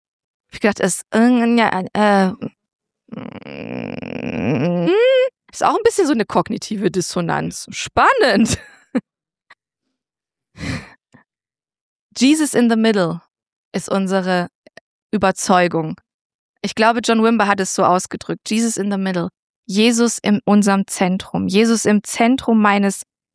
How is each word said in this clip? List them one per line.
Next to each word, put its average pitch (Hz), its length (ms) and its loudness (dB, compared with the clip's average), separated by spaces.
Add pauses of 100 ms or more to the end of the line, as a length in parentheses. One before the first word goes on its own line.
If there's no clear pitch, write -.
(520)
Ich - 80 -18
dachte, - 240 0
es, 185 180 0 (120)
äh, 233 420 4
ja, 208 280 0 (100)
äh, 202 380 2 (760)
mm, 73 1800 -6 (600)
ist - 120 -6
auch 285 120 2
ein 427 80 -2
bisschen 415 240 2
so 294 60 2
eine 226 120 0
kognitive 196 640 -4
Dissonanz. 165 800 -4
Spannend. 262 880 2 (2000)
<laughs> - 400 -10 (1200)
Jesus 294 360 2
in 240 160 2
the 226 80 0
middle 196 440 0 (520)
ist - 160 -6
unsere 185 580 -2 (640)
Überzeugung. 180 880 0 (600)
Ich 202 140 -6
glaube, 226 280 2
John 226 180 2
Wimber 220 260 2
hat 202 120 2
es 185 160 -4
so 190 80 2
ausgedrückt. - 680 -2
Jesus 226 280 0
in 196 120 -4
the 202 80 -2
middle. 185 320 -4 (360)
Jesus 226 540 2
in 208 260 0
unserem 196 420 2
Zentrum. 190 600 -2
Jesus 220 380 2
im 208 180 2
Zentrum 233 580 0
meines, 202 420 0 (320)